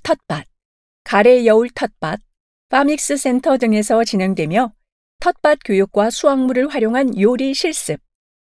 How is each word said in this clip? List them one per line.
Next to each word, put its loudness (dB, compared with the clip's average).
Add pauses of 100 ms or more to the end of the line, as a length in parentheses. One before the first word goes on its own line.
텃밭, -6 (600)
가래 4
여울 4
텃밭, -8 (480)
파믹스 0
센터 0
등에서 0
진행되며 -2 (480)
텃밭 0
교육과 0
수확물을 0
활용한 -2
요리 0
실습, -6 (600)